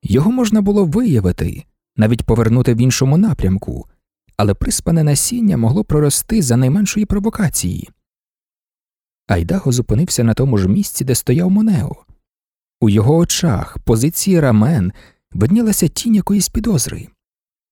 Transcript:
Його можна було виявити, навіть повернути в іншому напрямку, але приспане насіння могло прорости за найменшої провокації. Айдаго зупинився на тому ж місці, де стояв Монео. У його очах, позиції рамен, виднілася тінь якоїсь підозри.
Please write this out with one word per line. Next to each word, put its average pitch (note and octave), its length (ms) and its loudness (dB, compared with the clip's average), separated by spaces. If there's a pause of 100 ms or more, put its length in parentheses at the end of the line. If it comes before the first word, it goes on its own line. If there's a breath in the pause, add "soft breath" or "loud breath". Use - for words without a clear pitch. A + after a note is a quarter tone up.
Його D#3 300 2
можна G#3+ 300 0
було G3+ 220 2
виявити, C#3 800 -2 (320)
навіть A2 260 0
повернути A#2 520 2
в A2+ 60 -2
іншому C3+ 360 2
напрямку, C3+ 680 -2 (500)
але G2+ 180 0
приспане - 500 -2
насіння F#3+ 520 0
могло B2 280 0
прорости D3+ 580 0
за B2 140 0
найменшої F#3+ 500 0
провокації. G3 840 -4 (1400)
Айдаго F#2+ 460 -2
зупинився B2 520 -2
на A2+ 100 2
тому C3 240 0
ж F#2+ 100 2
місці, F3 360 -2
де C3 100 0
стояв E3+ 360 0
Монео. G3+ 540 0 (760)
У A2+ 80 2
його A2 280 4
очах, E3 640 -2
позиції D#3+ 600 0
рамен, A2+ 520 2 (400 soft breath)
виднілася F#3+ 560 0
тінь - 260 -2
якоїсь G3 340 0
підозри. A3 600 -4 (640)